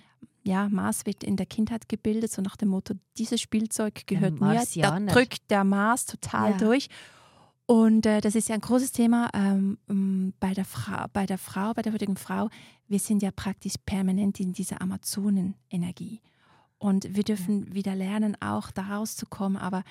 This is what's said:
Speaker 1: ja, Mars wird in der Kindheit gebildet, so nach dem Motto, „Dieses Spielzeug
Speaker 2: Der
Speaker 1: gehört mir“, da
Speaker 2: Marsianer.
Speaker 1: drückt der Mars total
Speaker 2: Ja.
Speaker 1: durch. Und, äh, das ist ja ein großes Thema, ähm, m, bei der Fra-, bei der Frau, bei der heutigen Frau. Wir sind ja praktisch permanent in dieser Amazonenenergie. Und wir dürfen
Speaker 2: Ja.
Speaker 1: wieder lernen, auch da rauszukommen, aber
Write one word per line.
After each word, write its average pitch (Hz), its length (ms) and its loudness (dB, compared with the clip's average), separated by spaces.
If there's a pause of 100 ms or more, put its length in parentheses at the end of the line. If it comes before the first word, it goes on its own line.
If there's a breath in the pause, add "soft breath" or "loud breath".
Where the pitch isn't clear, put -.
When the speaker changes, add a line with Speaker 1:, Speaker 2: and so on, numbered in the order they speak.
(440 soft breath)
Speaker 1:
ja, 196 260 0
Mars 202 360 -2
wird - 200 -6
in 202 100 0
der 190 100 -2
Kindheit 220 440 -4
gebildet, 220 420 -2
so - 100 -4
nach 196 140 -4
dem 208 140 0
Motto, 190 240 -2 (240)
„Dieses 226 240 -2
Spielzeug 220 680 -2
Speaker 2:
Der 190 120 0
Speaker 1:
gehört 160 200 0
mir“, - 0 -
da - 140 2
Speaker 2:
Marsianer. 202 600 2
Speaker 1:
drückt - 380 2
der 196 140 4
Mars 202 400 2
total - 460 -2
Speaker 2:
Ja. 196 60 2
Speaker 1:
durch. 226 300 4 (760 loud breath)
Und, 220 400 8
äh, 214 160 4
das 208 140 2
ist 220 120 2
ja 220 80 -2
ein 202 60 -2
großes 254 320 2
Thema, 233 400 4
ähm, 196 440 2 (120)
m, 190 500 0
bei 190 140 0
der 190 100 -2
Fra-, - 480 -6
bei 196 140 0
der 190 120 -2
Frau, 202 360 -4
bei 226 80 -4
der 214 100 -2
heutigen 202 240 -2
Frau. 196 320 -4 (400 loud breath)
Wir 202 120 0
sind 202 220 0
ja 190 100 0
praktisch - 420 -6 (120)
permanent 196 540 0
in 180 140 -2
dieser - 280 -6
Amazonenenergie. 190 1400 -4 (580 soft breath)
Und 196 340 0
wir 202 100 0
dürfen 202 440 -2
Speaker 2:
Ja. 180 60 -14
Speaker 1:
wieder 190 220 -4
lernen, 202 440 -2
auch 208 320 -4
da 196 120 -6
rauszukommen, 202 720 -4
aber 185 340 -4